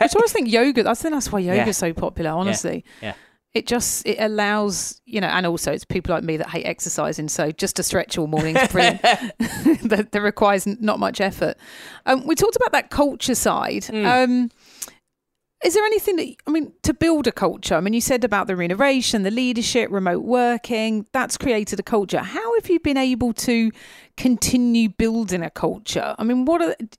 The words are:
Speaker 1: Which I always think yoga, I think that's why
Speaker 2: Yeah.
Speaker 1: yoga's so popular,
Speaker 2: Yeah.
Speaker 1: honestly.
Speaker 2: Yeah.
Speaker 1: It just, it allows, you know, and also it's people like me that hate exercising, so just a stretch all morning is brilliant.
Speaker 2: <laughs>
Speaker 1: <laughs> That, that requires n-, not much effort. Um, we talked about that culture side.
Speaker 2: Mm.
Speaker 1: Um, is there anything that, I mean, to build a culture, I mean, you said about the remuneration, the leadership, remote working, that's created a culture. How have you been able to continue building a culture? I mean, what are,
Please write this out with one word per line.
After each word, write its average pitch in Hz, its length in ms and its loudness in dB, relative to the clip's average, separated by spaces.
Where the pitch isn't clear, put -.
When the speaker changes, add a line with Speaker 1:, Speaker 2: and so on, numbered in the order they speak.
Speaker 1:
Which 294 140 4
I 415 40 6
always 466 140 4
think 262 180 0
yoga, 240 380 4
I 233 40 2
think 311 200 -4
that's - 180 -4
why 202 80 -2
Speaker 2:
Yeah. 180 160 0
Speaker 1:
yoga's 226 220 0
so 165 160 -2
popular, 165 380 -6
Speaker 2:
Yeah. 156 40 -4
Speaker 1:
honestly. 185 480 -4
Speaker 2:
Yeah. 104 120 -8
Speaker 1:
It 226 120 -4
just, - 400 -2
it 208 140 -2
allows, 208 880 -2
you 214 140 -6
know, 180 80 0
and 175 200 0
also 170 240 -2
it's - 140 -6
people 180 280 -4
like 160 100 -2
me 160 140 -2
that 160 120 -6
hate 170 160 -6
exercising, 156 640 -4
so 156 240 -2
just - 280 -4
a 180 40 -2
stretch - 340 -4
all 156 100 0
morning 156 280 0
is 262 160 4
brilliant. 233 300 2
Speaker 2:
<laughs> 240 100 4
Speaker 1:
<laughs> 247 440 2
That, 214 280 0
that 208 100 -2
requires 202 460 2
n-, 202 140 -2
not 214 180 0
much 202 220 -2
effort. 190 340 -2
Um, 269 220 2
we 330 80 2
talked - 220 2
about 466 160 0
that 269 160 0
culture 269 460 0
side. - 480 -2
Speaker 2:
Mm. 214 220 -2
Speaker 1:
Um, 247 460 4
is 339 100 2
there 427 120 4
anything 415 320 0
that, - 180 -6
I 294 60 -2
mean, 311 200 0
to 294 100 2
build 320 320 2
a 247 60 0
culture, - 440 -2
I 160 40 4
mean, 196 140 0
you 233 80 2
said 247 220 0
about 208 220 2
the 190 100 -2
remuneration, 208 680 2
the 196 80 0
leadership, 240 600 0
remote 190 320 0
working, 226 920 0
that's 254 220 -2
created 214 440 -2
a 190 40 -4
culture. 196 360 0
How 415 400 -4
have - 100 -2
you 339 100 4
been 285 180 0
able 247 360 0
to 226 380 0
continue 240 720 2
building 220 520 0
a 160 80 -6
culture? - 680 -4
I - 40 -6
mean, 254 220 2
what 330 160 2
are, 330 140 0